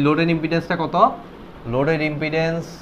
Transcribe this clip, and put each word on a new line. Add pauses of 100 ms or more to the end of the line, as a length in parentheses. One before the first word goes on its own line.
লোডের
ইম্পিডেন্সটা
কত, (760)
লোডের (100)
ইম্পিডেন্স (180)